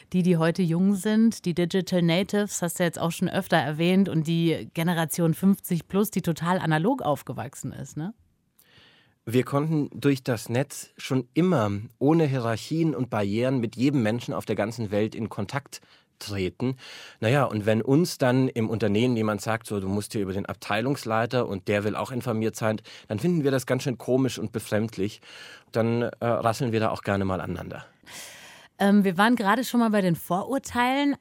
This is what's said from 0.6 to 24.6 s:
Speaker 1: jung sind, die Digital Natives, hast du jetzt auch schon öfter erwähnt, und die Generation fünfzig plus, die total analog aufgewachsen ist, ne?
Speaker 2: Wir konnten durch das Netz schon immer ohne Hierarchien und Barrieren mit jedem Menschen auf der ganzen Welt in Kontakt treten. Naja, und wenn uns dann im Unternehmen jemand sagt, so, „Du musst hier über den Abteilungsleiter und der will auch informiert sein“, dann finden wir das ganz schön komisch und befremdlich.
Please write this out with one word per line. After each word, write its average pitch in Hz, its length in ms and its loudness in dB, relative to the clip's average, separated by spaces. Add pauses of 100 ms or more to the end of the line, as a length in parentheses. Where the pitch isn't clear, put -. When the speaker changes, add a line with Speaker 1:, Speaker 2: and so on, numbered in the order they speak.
Speaker 1:
jung 180 320 4
sind, 220 500 2
die 175 80 0
Digital 180 480 0
Natives, 190 600 0
hast 170 180 -4
du 180 40 2
jetzt 170 160 -2
auch 165 120 0
schon 180 180 -2
öfter - 260 0
erwähnt, 170 540 2
und 151 180 0
die 165 460 0
Generation 165 600 0
fünfzig 185 540 0
plus, 208 240 0
die 185 100 -2
total 170 380 0
analog 160 440 2
aufgewachsen 135 680 -4
ist, 131 240 -12
ne? 165 180 -8 (1120)
Speaker 2:
Wir 120 180 2
konnten 147 500 0
durch 143 300 0
das 117 260 -4
Netz 123 480 -4
schon 131 360 -2
immer 156 380 2 (260)
ohne 160 280 4
Hierarchien 135 680 -2
und 120 160 -4
Barrieren 113 500 0
mit 113 180 -4
jedem 135 260 2
Menschen 120 300 -2
auf - 120 -6
der 104 120 -2
ganzen 107 340 -4
Welt 107 240 -2
in 107 140 -6
Kontakt - 500 -8 (400)
treten. 101 580 -4 (420)
Naja, 127 240 2
und 107 220 -2
wenn 110 160 4
uns 160 360 2
dann 131 300 4
im 117 220 -2
Unternehmen 113 480 2
jemand 107 240 0
sagt, 113 260 -4
so, 104 120 -4
„Du 95 80 -4
musst 101 260 -4
hier 110 80 -2
über 95 120 -4
den 98 120 -4
Abteilungsleiter 113 1000 -2
und 95 200 -6
der 104 160 2
will 104 120 -2
auch 104 160 -6
informiert 113 440 -2
sein“, 110 260 -2 (260)
dann 107 120 -4
finden 165 240 2
wir 139 80 2
das 131 140 0
ganz 127 180 0
schön 120 140 -2
komisch 127 420 0
und 107 120 -6
befremdlich. 107 680 -4 (500)